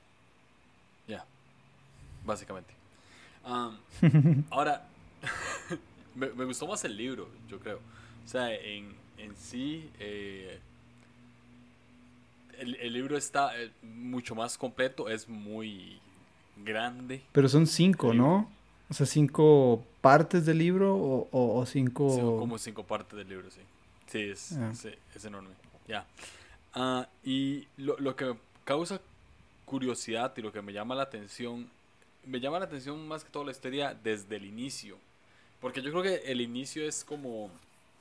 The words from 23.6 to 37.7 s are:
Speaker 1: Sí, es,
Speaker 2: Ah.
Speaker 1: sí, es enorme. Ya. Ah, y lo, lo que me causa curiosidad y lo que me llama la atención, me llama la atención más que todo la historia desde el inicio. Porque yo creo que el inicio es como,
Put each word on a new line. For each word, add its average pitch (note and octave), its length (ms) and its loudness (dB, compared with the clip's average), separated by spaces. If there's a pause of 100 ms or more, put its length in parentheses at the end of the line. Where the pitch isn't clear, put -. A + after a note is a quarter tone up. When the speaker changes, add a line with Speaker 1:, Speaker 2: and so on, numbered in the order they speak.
Speaker 1:
Sí, A2 140 -4
es, G2+ 320 -8
Speaker 2:
Ah. A#2 200 -4
Speaker 1:
sí, A2+ 160 -12 (260)
es - 100 -18
enorme. G2 240 -14 (380)
Ya. G#2 180 -8 (720)
Ah, B2+ 320 -2 (160)
y C3+ 440 -2 (100)
lo, C#3 200 -4
lo C3+ 180 -4
que C#3 100 -4
me B2+ 100 -2 (280)
causa C#3+ 380 -4 (640)
curiosidad B2 720 -4
y B2 40 -10
lo G#2+ 100 -8
que G#2 100 -10
me G2+ 120 -12
llama G#2+ 200 -6
la C3+ 100 -2
atención, A#2+ 640 -10 (580)
me C3 140 -6
llama C#3+ 200 -4
la F#3+ 60 -4
atención D3+ 420 -10
más D#3 160 -10
que - 80 -20
todo D3 120 -6
la C#3 80 -8
historia C3 520 -4
desde G#2+ 320 -4
el G2 100 -10
inicio. G#2+ 520 -12 (600)
Porque B2+ 220 -6
yo C3+ 80 -6
creo F3 140 -2
que E3+ 280 -2
el B2 80 -2
inicio C3 480 -6
es D3+ 160 -8
como, A#2+ 460 -10 (520)